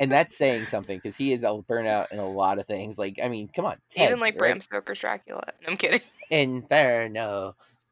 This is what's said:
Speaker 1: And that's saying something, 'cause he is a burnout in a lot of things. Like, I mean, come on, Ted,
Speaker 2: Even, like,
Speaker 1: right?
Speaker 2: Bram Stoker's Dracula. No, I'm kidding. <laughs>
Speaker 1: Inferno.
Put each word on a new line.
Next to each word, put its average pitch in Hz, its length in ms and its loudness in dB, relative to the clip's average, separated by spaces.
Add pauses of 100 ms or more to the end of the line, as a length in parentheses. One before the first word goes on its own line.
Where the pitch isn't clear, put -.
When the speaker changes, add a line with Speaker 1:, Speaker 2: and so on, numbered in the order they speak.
Speaker 1:
And 135 120 2
that's 147 240 4
saying 120 300 2
something, 98 340 -6
'cause 104 160 -8
he 135 160 0
is 120 120 0
a 113 40 2
burnout 107 640 0
in 104 60 -8
a 98 100 -4
lot 98 300 2
of 98 80 -6
things. 104 320 -8
Like, 101 240 -6
I 123 60 0
mean, 107 200 -6
come 175 180 -4
on, - 120 -6 (120)
Ted, - 140 2
Speaker 2:
Even, 240 160 4
like, 220 160 2
Speaker 1:
right? - 20 -6
Speaker 2:
Bram - 220 2
Stoker's - 400 -6
Dracula. - 420 -6 (200)
No, 165 60 -12
I'm 180 80 -4
kidding. - 300 2
<laughs> - 40 -20 (200)
Speaker 1:
Inferno. 117 1300 2 (360)